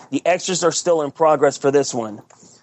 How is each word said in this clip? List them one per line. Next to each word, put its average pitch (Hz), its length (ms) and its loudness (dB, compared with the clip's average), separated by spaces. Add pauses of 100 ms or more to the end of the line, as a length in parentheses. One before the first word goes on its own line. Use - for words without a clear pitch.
The - 160 -4
extras 175 400 -2
are 165 80 4
still 165 280 0
in 139 100 -4
progress 147 460 2
for 139 140 0
this 139 220 0
one. 110 280 -8 (420)